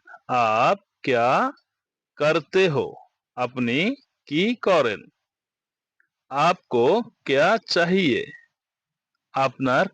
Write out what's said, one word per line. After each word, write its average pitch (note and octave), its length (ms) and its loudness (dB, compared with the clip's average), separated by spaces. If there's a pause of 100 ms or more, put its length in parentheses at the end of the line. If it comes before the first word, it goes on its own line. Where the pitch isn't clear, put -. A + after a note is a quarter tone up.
(280)
আপ B2 520 0 (240)
ক্যা C#3 480 0 (680)
করতে D#3+ 520 0
হো? B2 260 -4 (400)
আপনি B2 600 -2 (300)
কি G3 300 -2
করেন? B2+ 460 0 (1300)
আপকো D3 720 0 (240)
ক্যা D#3 320 2 (100)
চাহিয়ে? E3+ 580 0 (1080)
আপনার C3+ 600 0